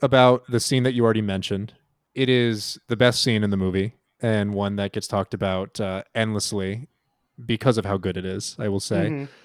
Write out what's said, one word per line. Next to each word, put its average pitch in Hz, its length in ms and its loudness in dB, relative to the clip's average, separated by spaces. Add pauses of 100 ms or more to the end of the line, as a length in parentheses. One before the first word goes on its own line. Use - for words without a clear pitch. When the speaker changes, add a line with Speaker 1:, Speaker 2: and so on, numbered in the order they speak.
Speaker 1:
about 127 460 6
the 120 100 0
scene 131 260 0
that 127 100 2
you 120 100 2
already 110 180 4
mentioned. 98 520 -4 (400)
It 131 160 0
is 120 480 0 (100)
the 117 80 -2
best 123 260 4
scene 107 220 2
in 101 60 0
the 101 80 0
movie 95 360 0 (260)
and 104 340 0
one 101 220 -2
that 101 160 -4
gets - 140 -6
talked 101 280 -2
about, 95 440 -4
uh, 98 260 -6 (100)
endlessly 107 760 -4 (560)
because 120 320 2
of 107 80 -2
how 98 140 0
good 92 180 -4
it 92 80 -8
is, 95 340 -8
I 110 100 -4
will 98 120 -2
say. 101 300 -2
Speaker 2:
Mm-hmm. 139 140 -6 (200)